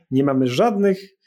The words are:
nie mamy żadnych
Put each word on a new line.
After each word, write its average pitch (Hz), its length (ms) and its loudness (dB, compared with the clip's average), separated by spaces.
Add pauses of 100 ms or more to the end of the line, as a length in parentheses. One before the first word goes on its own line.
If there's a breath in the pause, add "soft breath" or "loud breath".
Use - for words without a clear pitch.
(120)
nie 135 120 2
mamy 131 240 0
żadnych 196 520 0 (260)